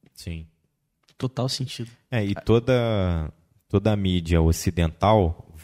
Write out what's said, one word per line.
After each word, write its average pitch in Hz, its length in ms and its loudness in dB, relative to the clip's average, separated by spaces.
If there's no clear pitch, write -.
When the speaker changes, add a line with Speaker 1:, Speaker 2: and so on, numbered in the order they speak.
Speaker 1:
Sim. 82 320 -12
Speaker 2:
Total 127 320 -6
sentido. 120 420 -10
Speaker 1:
É, 117 120 -2
e 101 120 -2
toda, 110 1000 0
toda 104 260 2
a 101 40 2
mídia 87 460 0
ocidental 85 1040 0